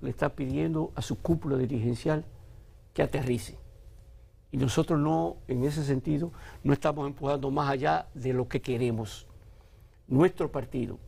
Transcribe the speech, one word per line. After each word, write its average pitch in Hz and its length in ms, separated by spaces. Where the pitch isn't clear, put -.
le 131 80
está 147 260
pidiendo 156 580
a - 80
su - 160
cúpula 147 380
dirigencial 127 680
que 156 100
aterrice. 127 540
Y - 60
nosotros 147 420
no, 165 360
en 127 160
ese 147 200
sentido, 147 480
no 143 100
estamos 147 340
empujando 139 440
más 143 200
allá 151 440
de 127 180
lo 123 160
que - 120
queremos. 117 640
Nuestro 160 420
partido, 123 580